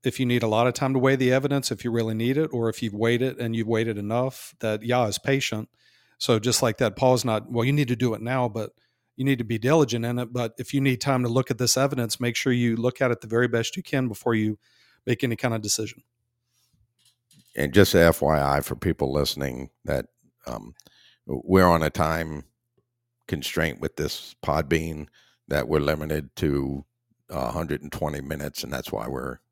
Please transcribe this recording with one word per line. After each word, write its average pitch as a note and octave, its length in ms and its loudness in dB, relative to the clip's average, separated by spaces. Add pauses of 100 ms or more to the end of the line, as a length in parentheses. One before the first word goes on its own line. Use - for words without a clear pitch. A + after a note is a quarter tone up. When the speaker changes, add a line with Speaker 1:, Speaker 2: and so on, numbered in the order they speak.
Speaker 1:
if - 140 -2
you C3 60 0
need A#2+ 180 2
a A#2 40 0
lot A2+ 220 4
of A#2+ 40 2
time C3+ 220 -2
to C3 40 2
weigh C3 180 4
the B2+ 160 4
evidence, C3+ 380 0
if A2 140 -8
you A#2+ 60 0
really A2+ 240 0
need B2 240 0
it, D#3 120 0
or A#2 200 0
if - 120 -8
you've G#2 120 -4
waited A#2 440 0
and A2+ 160 -4
you've A2 140 -2
waited A2+ 300 0
enough, A#2 600 -4
that A2 220 -2
Yah A#2+ 220 2
is G#2 140 -2
patient. C3+ 500 -2 (480)
So A2+ 220 2
just A2 240 2
like A#2 160 0
that, A2 180 0
Paul's B2+ 300 4
not, A2 260 -2
"Well, A#2+ 140 0
you C#3 80 2
need C#3+ 140 2
to B2 80 0
do A2+ 180 0
it G#2 80 -8
now, B2 260 -2
but G#2+ 240 -6 (440)
you B2+ 100 -4
need C#3 100 2
to A#2 80 -4
be A2+ 140 -2
diligent A#2+ 480 2
in A#2+ 120 -2
it." A#2+ 140 -6
But A#2+ 240 -4
if - 160 -10
you C#3 80 2
need C3 220 2
time C3 220 2
to A#2+ 40 0
look B2+ 220 0
at A#2+ 80 -2
this B2 180 2
evidence, C3 440 0
make A#2+ 160 0
sure C3 180 2
you A#2+ 220 2
look A#2+ 260 0
at B2 80 2
it A#2 100 -2
the A2+ 60 -16
very A#2 220 2
best A#2 280 -2
you F#3+ 60 -8
can C3 260 0
before A2+ 260 -2
you G#2+ 240 0 (460)
make A#2+ 180 0
any A#2 140 0
kind A#2+ 160 -2
of A2 80 -2
decision. G#2 420 -4 (1600)
Speaker 2:
And C#2 140 0
just G2+ 220 6
F E2+ 260 8
Y D2+ 180 2
I C#2+ 220 2
for - 160 -6
people C#2+ 340 -2
listening C#2 600 -4 (160)
that, C2+ 220 -4 (380)
um, A#1 280 -12 (520)
we're F2+ 400 2
on E2+ 160 6
a D2+ 60 0
time D#2+ 560 -2 (840)
constraint D#2+ 540 -4
with D2+ 160 -6
this - 480 -6
Podbean, D#2 640 -2 (400)
that C#2 180 -2
we're D2+ 140 2
limited D2+ 560 -2
to C#2 480 0 (460)
a C2 200 -4
hundred D2 300 -4
and D2 100 -14
twenty D2 300 -6
minutes, C#2+ 420 -8
and - 80 -10
that's C2 220 -8
why A1 160 -6
we're C2 300 -8 (140)